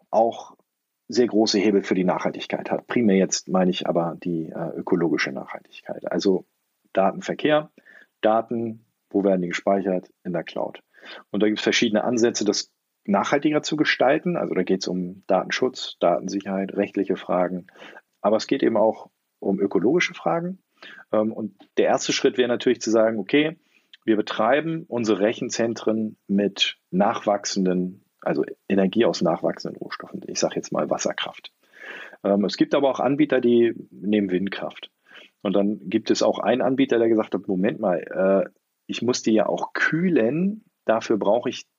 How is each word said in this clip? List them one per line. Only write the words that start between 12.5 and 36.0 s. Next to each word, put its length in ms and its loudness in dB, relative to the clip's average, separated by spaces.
nachhaltiger 580 0
zu 140 -4
gestalten. 640 2
Also 160 -4
da 80 0
geht's 260 0
um 380 -6
Datenschutz, 720 -2
Datensicherheit, 760 0
rechtliche 420 -2
Fragen. 500 -2
Aber 140 2
es 100 -2
geht 160 0
eben 160 2
auch 320 0
um 220 -2
ökologische 540 0
Fragen. 460 -4
Ähm, 200 0
und 200 -8
der 100 4
erste 280 0
Schritt 240 2
wäre 100 4
natürlich 320 0
zu 100 -2
sagen, 280 4
okay, 400 0
wir 100 4
betreiben 720 0
unsere 320 0
Rechenzentren 960 -2
mit 520 0
nachwachsenden, 1080 0
also 200 0
Energie 360 2
aus 160 0
nachwachsenden 600 -2
Rohstoffen. 480 -12
Ich 100 -8
sag 160 0
jetzt 160 -6
mal 200 -2
Wasserkraft. 640 -6
Ähm, 220 2
es 120 -4
gibt 200 2
aber 120 2
auch 120 -2
Anbieter, 400 2
die 340 4
nehmen 400 0
Windkraft. 600 -4
Und 160 0
dann 320 -2
gibt 200 -2